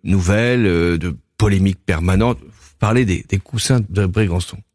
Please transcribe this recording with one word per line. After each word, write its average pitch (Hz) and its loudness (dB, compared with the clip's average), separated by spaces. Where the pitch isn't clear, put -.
nouvelles, 107 2
euh, 87 2
de 82 -6
polémiques 98 0
permanentes. 92 0
Vous - -20
parlez 113 2
des, 95 -2
des 98 -2
coussins 123 -2
de 98 -2
Brégançon 90 -2